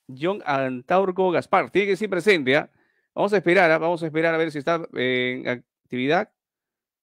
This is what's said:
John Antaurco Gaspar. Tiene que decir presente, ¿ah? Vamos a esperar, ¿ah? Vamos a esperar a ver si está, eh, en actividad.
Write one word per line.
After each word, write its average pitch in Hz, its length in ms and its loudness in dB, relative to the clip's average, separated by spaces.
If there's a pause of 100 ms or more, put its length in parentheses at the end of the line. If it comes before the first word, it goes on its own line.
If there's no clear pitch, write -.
John 160 380 -4
Antaurco 180 880 0
Gaspar. 156 400 0
Tiene 196 160 2
que 202 40 0
decir 196 180 -2
presente, 165 460 2
¿ah? 156 140 -2 (440)
Vamos 202 200 0
a 208 40 2
esperar, 175 340 4
¿ah? 160 60 4
Vamos 165 260 -2
a - 20 -4
esperar 160 280 0
a 165 40 0
ver 160 140 0
si 147 80 -8
está, 165 340 -2
eh, 127 500 -2
en - 40 -6
actividad. 127 840 -4 (720)